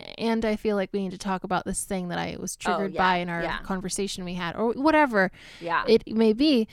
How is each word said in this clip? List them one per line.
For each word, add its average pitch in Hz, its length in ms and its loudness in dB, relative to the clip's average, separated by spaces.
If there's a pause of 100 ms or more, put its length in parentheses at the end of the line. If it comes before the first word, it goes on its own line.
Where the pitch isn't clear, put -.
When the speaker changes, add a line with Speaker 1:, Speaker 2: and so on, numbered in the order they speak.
(180)
Speaker 1:
and 226 280 0
I 214 100 2
feel 208 220 0
like 190 160 0
we 202 100 0
need 185 80 -4
to 185 80 -12
talk 185 240 -4
about 190 220 -2
this 190 180 -4
thing 185 240 -6
that 170 100 -6
I 170 220 -6
was - 260 -8
Speaker 2:
Oh, 185 120 0
Speaker 1:
triggered 190 160 -4
Speaker 2:
yeah, 160 100 -6
Speaker 1:
by 185 140 4
in 175 120 -4
our 170 140 -4
Speaker 2:
yeah. 156 160 -4
Speaker 1:
conversation 190 680 -6
we 175 80 -8
had, 180 220 -6
or 233 160 0
whatever 269 580 4 (320)
Speaker 2:
Yeah. - 260 0
Speaker 1:
it 226 200 4
may 220 260 4
be, 254 400 4